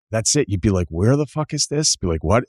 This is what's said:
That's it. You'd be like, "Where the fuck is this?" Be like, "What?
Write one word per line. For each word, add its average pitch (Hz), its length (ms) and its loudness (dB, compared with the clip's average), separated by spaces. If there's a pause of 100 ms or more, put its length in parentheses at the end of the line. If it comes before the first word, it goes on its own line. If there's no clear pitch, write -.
(100)
That's 110 260 -2
it. 147 120 0
You'd 95 140 -2
be 107 80 2
like, 90 180 0
"Where 104 300 2
the 147 80 0
fuck - 260 -6
is 147 140 -4
this?" 151 300 -2
Be 95 100 -6
like, 82 180 -2
"What? 104 240 2